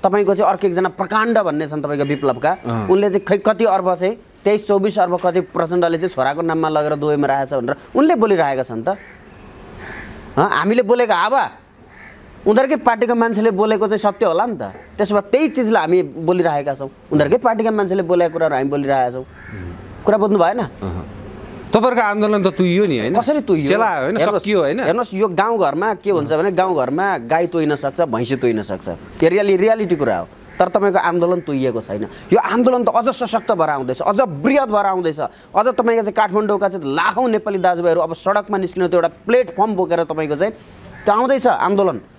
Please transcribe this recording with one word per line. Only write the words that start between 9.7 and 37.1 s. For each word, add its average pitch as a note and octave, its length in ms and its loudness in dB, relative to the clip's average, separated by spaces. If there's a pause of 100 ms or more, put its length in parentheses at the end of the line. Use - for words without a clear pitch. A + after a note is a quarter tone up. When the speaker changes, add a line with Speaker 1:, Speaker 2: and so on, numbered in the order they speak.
Speaker 1:
हँ, E3 120 2
हामीले G#3 340 2
बोलेको A#3 300 2
हावा, G3+ 360 0 (1000)
उनीहरूकै C4 280 4
पार्टीको A#3 400 0
मान्छेले A3+ 360 2
बोलेको G#3+ 360 0
चाहिँ G3+ 120 0
सत्य G#3 260 0
होला F3+ 200 2
नि A3+ 120 -6
त। A#2+ 60 -8 (340)
त्यसो G#3 180 0
भए G3+ 60 2
त्यही C#4 260 0
चिजलाई A3 340 0
हामी E3+ 220 2
बोलिरहेका D3+ 680 -2
छौँ, C3+ 160 -8 (220)
उनीहरूकै D3+ 260 2
पार्टीका A3+ 340 0
मान्छेले G3 320 0
बोलेको E3+ 300 2
कुराहरू D#3+ 220 0
हामी C3+ 140 -2
बोलिरहेका C3+ 420 0
छौँ। C3 140 -10 (800)
कुरा G#3 120 4
बुझ्नु G#3 220 2
भएन? F#3 200 2
Speaker 2:
अहँ। F#2 460 -8 (680)
तपाईँहरूको A#3 280 2
आन्दोलन G#3 420 2
त F#3 40 4
तुइयो F#3 380 2
नि, C#3+ 140 0
होइन? C3+ 200 0
Speaker 1:
कसरी C#4 220 0
तुइयो? D#3 260 0
Speaker 2:
सेला F#3+ 320 2
होइन, D#3 180 -2
Speaker 1:
हेर्नुहोस्, F3+ 240 0
Speaker 2:
सकियो, G3+ 180 0
होइन? D#3 200 0
Speaker 1:
हेर्नुहोस्, A3 340 -2
यो G3+ 140 0
गाउँघरमा F#3+ 680 0
के G3 180 -4
हुन्छ D3+ 220 0
भने E3 180 0
गाउँघरमा F3 680 0
गाई D3+ 300 0
तोइन D#3 280 0
सक्छ, C#3 260 -4
भैँसी B2 340 -2
तोइन A#2+ 260 0
सक्छ। G2 260 -8 (360)
यो D#3+ 60 6
रियाली-, G3 280 2
रियालिटी G#3 380 2
कुरा A#2 220 0
हो। E2+ 100 -6 (320)
तर F3+ 80 4
तपाईँको F#3+ 320 2
आन्दोलन F3 400 0
तुइएको C3 420 -2
छैन। G#2 220 -6 (300)
यो - 40 6
आन्दोलन B3 460 2
त - 60 2
अझ A#3 200 0
सशक्त A3+ 420 -2
भएर D#3+ 180 2
आउँदैछ, C3 320 -4
अझ G#3 200 2
बृहत A#3 480 2
भएर G#3 160 2
आउँदैछ। F3+ 340 -2 (360)
अझ G#3 100 4
तपाईँको A#3 380 2
चाहिँ G3+ 100 -4
काठमाडौँका G#3 560 0
चाहिँ D3+ 260 -4
लाखौँ G3+ 340 0